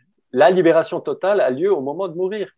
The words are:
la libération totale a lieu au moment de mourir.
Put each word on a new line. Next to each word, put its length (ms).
la 180
libération 500
totale 400
a 100
lieu 220
au 100
moment 260
de 60
mourir. 420